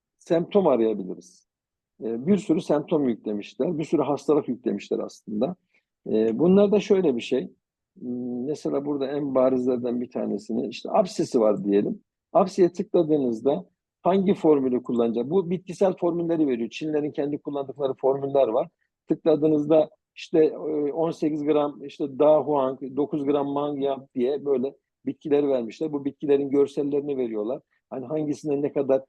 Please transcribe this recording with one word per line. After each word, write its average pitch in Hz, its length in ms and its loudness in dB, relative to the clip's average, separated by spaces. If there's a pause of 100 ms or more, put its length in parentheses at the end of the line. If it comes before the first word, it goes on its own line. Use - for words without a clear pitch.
(180)
semptom 180 480 0
arayabiliriz. 110 840 0 (540)
E, 117 240 -6
bir 202 100 4
sürü 165 240 0
semptom 147 480 0
yüklemişler, 107 720 -4
bir 160 60 -4
sürü 147 180 0
hastalık 143 460 0
yüklemişler 113 500 -4
aslında. 117 580 -6 (500)
E, 110 320 0
bunlar 190 340 6
da 208 80 4
şöyle 185 360 2
bir 117 40 -4
şey. 135 300 -4 (480)
Hmm, 123 460 -8
mesela 143 420 -4
burada 143 200 -4
en 143 280 -4
barizlerden 127 640 0
bir 123 100 -8
tanesini, 113 580 -4
işte - 240 -12
absesi 180 480 0
var 104 240 2
diyelim. 101 360 2 (320)
Abseye 185 400 2
tıkladığınızda 139 920 0 (380)
hangi 190 320 2
formülü 131 480 2
kullanacak? 120 480 -2
Bu 170 200 0
bitkisel 185 420 0
formülleri 170 540 0
veriyor. 117 240 -2
Çinlerin 151 400 -4
kendi 143 280 -4
kullandıkları 135 560 -6
formüller 139 540 0
var. 139 200 0 (400)
Tıkladığınızda 151 800 2 (240)
işte, - 300 2
e, 147 480 -2
on 165 180 -2
sekiz 151 340 -4
gram 147 400 0
işte 139 340 -8
Da 151 220 6
Huang, 135 400 0 (160)
dokuz 143 280 -2
gram 143 240 0
Mang 143 340 -4
Yap 135 320 -4
diye 135 300 -2
böyle 135 300 0 (320)
bitkileri 143 420 0
vermişler. 131 440 -4
Bu 139 120 -6
bitkilerin 143 460 0
görsellerini 143 640 0
veriyorlar. 117 440 -4 (300)
Hani 127 160 -10
hangisine 147 560 -4
ne 143 100 -2
kadar, 131 360 2